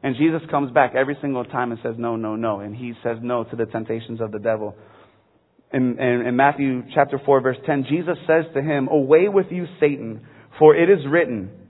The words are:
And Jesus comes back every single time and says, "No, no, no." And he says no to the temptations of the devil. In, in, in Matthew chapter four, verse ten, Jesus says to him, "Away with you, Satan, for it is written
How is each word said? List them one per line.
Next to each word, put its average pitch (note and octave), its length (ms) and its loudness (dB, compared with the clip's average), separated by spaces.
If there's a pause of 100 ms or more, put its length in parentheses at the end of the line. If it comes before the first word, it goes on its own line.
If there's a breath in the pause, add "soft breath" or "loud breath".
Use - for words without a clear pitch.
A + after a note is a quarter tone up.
And C3 140 -2
Jesus D#3+ 240 2 (100)
comes C#3 200 -2
back B2 240 4
every C#3 240 0
single C3 260 -4
time B2 260 -4
and A2+ 100 -8
says, A#2 160 -6
"No, A#2 180 -4
no, A2 200 -4
no." A2 240 -4
And G#2 160 -12
he A#2+ 180 -10 (100)
says A#2 200 -4
no A#2+ 200 -2
to A#2 120 -10
the A#2 100 -2
temptations A2+ 560 -8
of G#2+ 100 -6
the G#2+ 80 -8
devil. G#2+ 360 -4 (960 soft breath)
In, B2 260 0
in, B2 280 0
in B2 80 -2
Matthew C3+ 480 0 (100)
chapter C#3 320 0
four, C#3 160 4
verse B2+ 240 -2
ten, C#3 240 -2
Jesus D#3+ 280 -2 (100)
says D#3+ 260 4
to C#3 80 -2
him, C#3+ 260 -2
"Away D#3 420 4
with G3 200 2
you, F3+ 160 -6 (140)
Satan, A2+ 460 -2 (320 loud breath)
for D#3 180 10
it E3+ 140 4
is E3 200 4
written B2 420 0 (180)